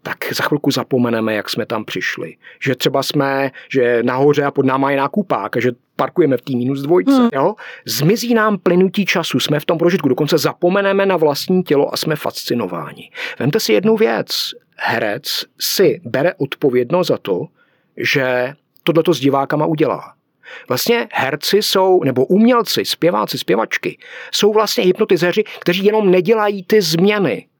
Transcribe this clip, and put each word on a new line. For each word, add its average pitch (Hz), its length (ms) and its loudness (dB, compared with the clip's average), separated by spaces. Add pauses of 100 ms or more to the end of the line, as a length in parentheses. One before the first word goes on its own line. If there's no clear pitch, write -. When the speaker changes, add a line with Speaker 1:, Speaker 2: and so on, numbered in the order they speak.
Speaker 1:
tak - 140 -10 (160)
za - 100 -4
chvilku 147 280 0
zapomeneme, 117 640 -2
jak 104 160 -6
jsme 110 160 -6
tam 107 180 -6
přišli. - 520 -8 (240)
Že 131 140 -2
třeba 135 280 0
jsme, 135 480 -2 (220)
že 120 300 2
nahoře 143 420 2
a 139 60 0
pod 135 160 0
náma 135 240 2
je 139 60 0
nákupák 135 600 -2
a 120 40 0
že 123 100 2 (260)
parkujeme 139 400 0
v - 60 -6
té 139 140 -8
minus 135 260 -4
dvojce, 180 300 2
Speaker 2:
Hmm. 247 200 4
Speaker 1:
jo? 180 220 0 (320)
Zmizí 190 480 0
nám 214 240 2
plynutí 185 480 2
času, - 340 -2
jsme 147 200 -2
v - 40 -18
tom 170 140 0
prožitku, 175 300 2
dokonce 151 300 0
zapomeneme 196 680 0
na 190 100 2
vlastní 160 460 0
tělo 143 320 0
a - 20 -6
jsme 156 200 -4
fascinováni. 87 920 -8 (280)
Vemte 151 220 0
si - 120 0
jednu 214 240 2
věc. 220 540 -2 (260)
Herec 117 680 -4 (160)
si 147 440 2
bere 131 300 -2
odpovědnost 131 720 0
za 117 120 0
to, 107 280 -4 (500)
že 127 580 -2 (280)
tohleto 165 320 2
s 120 60 -4
divákama 139 460 0
udělá. 151 460 -2 (560)
Vlastně 226 440 -2
herci 147 500 -2
jsou, 190 420 2
nebo 127 220 0
umělci, 220 580 2
zpěváci, 185 540 -2
zpěvačky, - 600 -4 (340)
jsou 208 200 2
vlastně 208 320 0
hypnotizéři, 185 600 2 (160)
kteří 185 240 -2
jenom 208 260 4
nedělají 202 540 2
ty 214 180 4
změny. 170 640 0 (120)